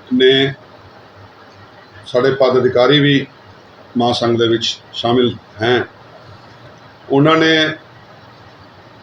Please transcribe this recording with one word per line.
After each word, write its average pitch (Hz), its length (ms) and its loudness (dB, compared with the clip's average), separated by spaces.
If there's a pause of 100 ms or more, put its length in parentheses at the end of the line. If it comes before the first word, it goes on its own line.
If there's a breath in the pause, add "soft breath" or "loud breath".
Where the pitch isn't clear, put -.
(140)
ਨੇ 135 400 2 (1500)
ਸਾਡੇ 127 240 -2
ਪਦ 127 260 0
ਅਧਿਕਾਰੀ 123 420 2
ਵੀ 143 280 0 (720)
ਮਹਾਂਸੰਘ 120 400 -2
ਦੇ 117 100 0
ਵਿੱਚ 117 320 -4 (140)
ਸ਼ਾਮਿਲ 120 420 -2 (260)
ਹੈ। 117 240 -2 (1200)
ਉਹਨਾਂ 147 260 2
ਨੇ 160 340 2 (1300)